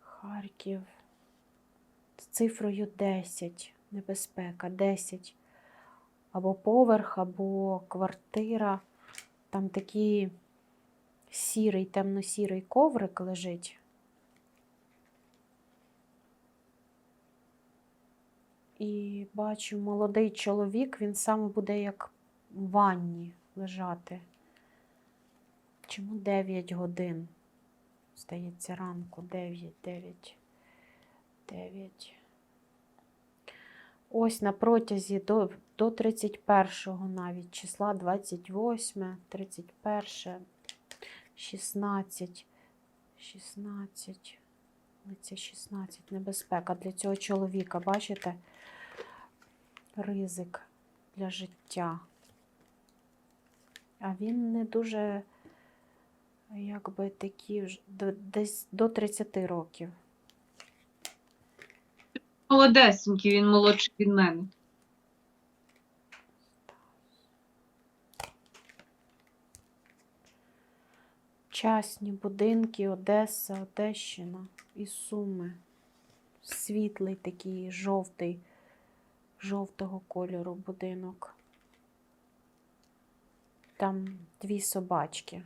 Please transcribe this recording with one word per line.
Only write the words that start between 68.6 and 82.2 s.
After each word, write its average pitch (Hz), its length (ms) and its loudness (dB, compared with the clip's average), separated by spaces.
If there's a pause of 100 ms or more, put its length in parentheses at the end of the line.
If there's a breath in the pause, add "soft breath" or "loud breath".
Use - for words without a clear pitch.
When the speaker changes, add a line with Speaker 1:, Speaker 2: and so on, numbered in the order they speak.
Speaker 1:
Частні 214 640 0
будинки, 208 760 2
Одеса, 196 760 0
Одещина 190 840 -8 (300)
і 202 100 -8
Суми. 190 640 -6 (920)
Світлий 208 720 -2
такий, 185 560 -8
жовтий, 185 680 -2 (1040)
жовтого 196 680 -6
кольору 180 460 -4
будинок. 185 800 -10 (2500)